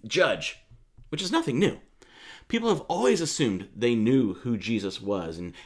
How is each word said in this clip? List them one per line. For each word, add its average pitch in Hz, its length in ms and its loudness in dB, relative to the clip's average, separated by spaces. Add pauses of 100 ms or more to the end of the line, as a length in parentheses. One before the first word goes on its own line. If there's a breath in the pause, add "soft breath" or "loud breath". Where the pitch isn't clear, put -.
judge, 120 540 0 (520)
which 156 120 -4
is 185 80 -6
nothing 160 300 0
new. 190 180 2 (680 loud breath)
People 233 200 0
have 175 200 2
always 208 320 2
assumed 110 560 0
they 120 180 2
knew 113 400 4
who 120 220 -4
Jesus 101 440 -4
was 90 380 -4
and, 90 140 -10 (140 loud breath)